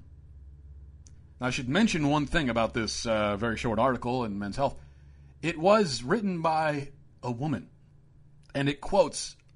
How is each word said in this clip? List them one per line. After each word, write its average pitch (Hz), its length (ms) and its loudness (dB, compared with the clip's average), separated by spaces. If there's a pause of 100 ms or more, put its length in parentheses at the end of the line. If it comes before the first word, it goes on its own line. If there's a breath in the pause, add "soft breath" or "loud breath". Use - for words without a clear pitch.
(1400)
Now, 127 80 -2
I - 20 0
should 127 180 -4
mention 165 400 4
one 147 180 2
thing 160 220 0
about 113 240 2
this, 110 320 -4
uh, 107 320 2
very 113 200 -2
short 110 220 -2
article 123 460 0
in 101 140 -6
Men's 101 180 -6
Health. 135 200 -2 (640 soft breath)
It 160 160 -4
was 170 440 4
written 180 380 0
by 156 520 0 (300)
a 123 80 -4
woman, 123 380 -4 (840)
and 139 140 0
it 147 120 -2
quotes - 560 2 (200)